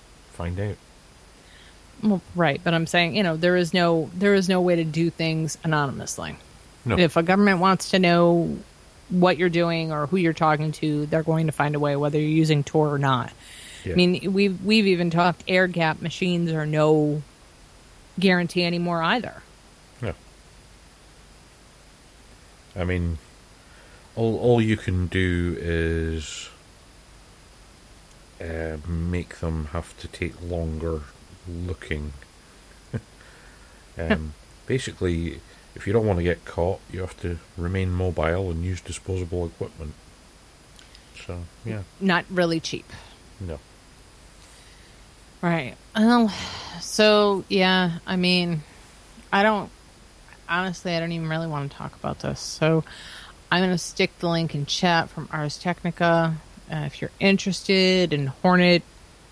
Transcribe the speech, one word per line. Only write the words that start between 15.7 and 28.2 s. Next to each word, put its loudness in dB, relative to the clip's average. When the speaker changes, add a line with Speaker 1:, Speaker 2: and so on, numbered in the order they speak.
Speaker 2:
machines -2
are -2
no 2
guarantee 2
anymore -2
either. -2
Speaker 1:
Yeah. -4
I -6
mean, -2
all, 0
all 4
you 2
can -2
do 0
is, -4